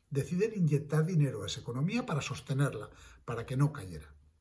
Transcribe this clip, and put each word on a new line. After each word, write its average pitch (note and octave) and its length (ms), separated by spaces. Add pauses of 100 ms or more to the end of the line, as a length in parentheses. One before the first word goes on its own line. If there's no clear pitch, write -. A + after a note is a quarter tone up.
(100)
deciden F3 460
inyectar D#3 480
dinero D3 380
a G2+ 40
esa - 140
economía D#3 460
para D3 160
sostenerla, C3 680 (340)
para A#2 220
que C3 100
no D3 160
cayera. F2 420 (260)